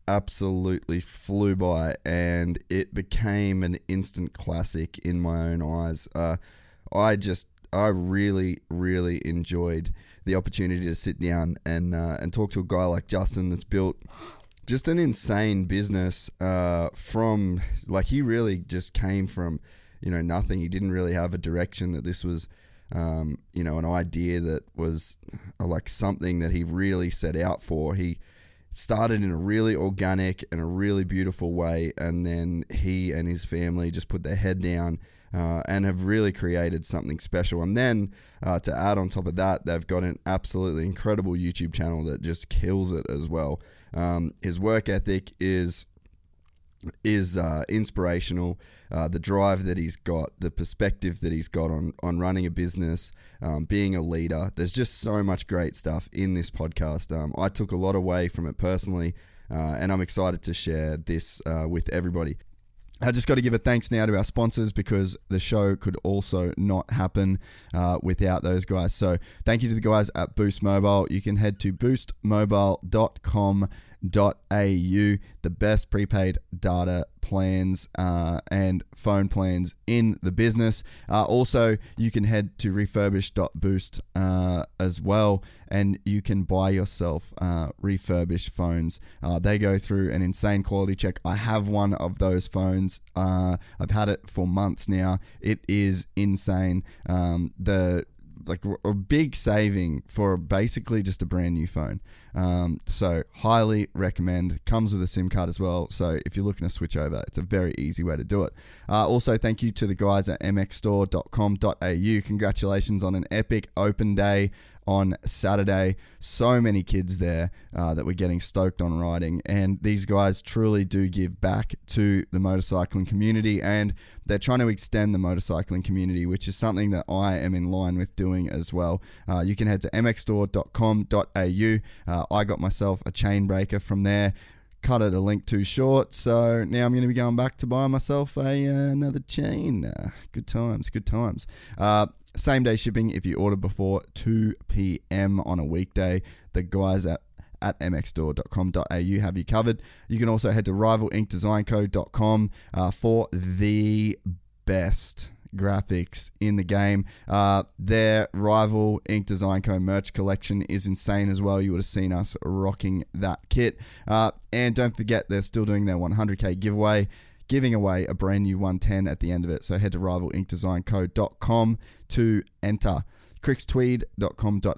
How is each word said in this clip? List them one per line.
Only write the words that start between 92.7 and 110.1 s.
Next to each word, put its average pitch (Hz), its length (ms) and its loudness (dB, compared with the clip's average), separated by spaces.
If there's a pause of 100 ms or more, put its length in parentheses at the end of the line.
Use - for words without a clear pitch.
Uh, 92 400 2 (240)
I've 92 100 -2
had 104 160 2
it 98 220 -2
for 92 180 -2
months 95 400 0
now. 92 320 0 (220)
It 107 260 0
is 98 480 0
insane. 95 720 0 (240)
Um, 87 500 0
the, 92 460 2 (400)
like, 90 200 -6
r-, 101 200 -4
a 104 80 2
big 139 420 2
saving 101 720 2
for 98 300 2
basically 101 640 0
just 95 180 -2
a 92 40 0
brand 87 300 0
new 80 120 0
phone. 76 320 -4 (340)
Um, 87 520 0
so 85 380 0 (140)
highly 110 560 4
recommend. 90 720 -2
Comes 113 280 2
with 98 80 0
a 90 60 0
sim 92 220 -2
card 90 200 0
as 85 100 -4
well. 90 300 -2
So 82 380 -2
if - 80 -8
you're 98 100 0
looking 95 220 -2
to - 60 -4
switch - 220 -4
over, 76 320 -2
it's - 120 -6
a 80 40 -4
very 95 340 0
easy 80 260 -4
way 82 140 -2
to 67 60 -6
do 101 200 0
it. - 100 -4 (340)
Uh, 104 200 2
also, 117 280 2
thank 113 280 0
you 113 100 0
to - 140 -2
the 98 80 0
guys 98 340 2